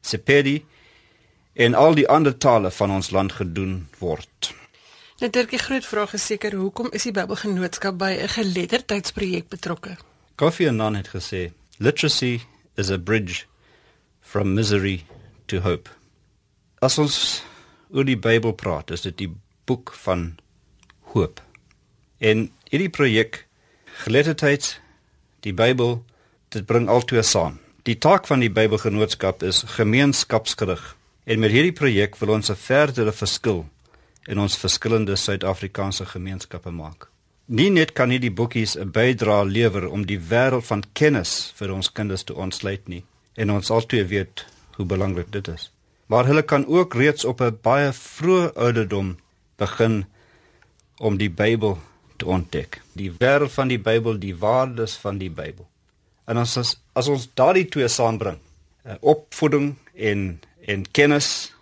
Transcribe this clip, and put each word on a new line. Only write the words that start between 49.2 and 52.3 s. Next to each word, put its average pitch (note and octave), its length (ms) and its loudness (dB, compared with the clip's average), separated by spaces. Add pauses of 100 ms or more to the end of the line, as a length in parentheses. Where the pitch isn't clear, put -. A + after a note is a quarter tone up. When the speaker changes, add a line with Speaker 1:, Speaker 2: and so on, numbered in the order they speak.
Speaker 1:
begin G#2+ 480 0 (920)
om G#2 200 0
die G#2 120 0
Bybel G#2 500 0 (380)
te - 80 -8
ontdek. F2 560 -4 (120)